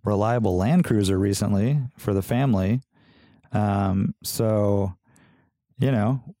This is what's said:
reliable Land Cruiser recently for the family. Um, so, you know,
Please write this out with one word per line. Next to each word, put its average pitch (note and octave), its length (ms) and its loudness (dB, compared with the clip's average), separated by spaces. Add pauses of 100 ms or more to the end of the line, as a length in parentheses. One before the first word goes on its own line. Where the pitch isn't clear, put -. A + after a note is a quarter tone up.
reliable G#2+ 520 0
Land C#3 280 2
Cruiser G2 340 0
recently G#2 640 0 (160)
for - 160 -4
the G2 80 0
family. A#2 640 0 (680)
Um, G2 720 0
so, G2+ 680 0 (880)
you B2+ 140 0
know, A#2+ 280 0 (200)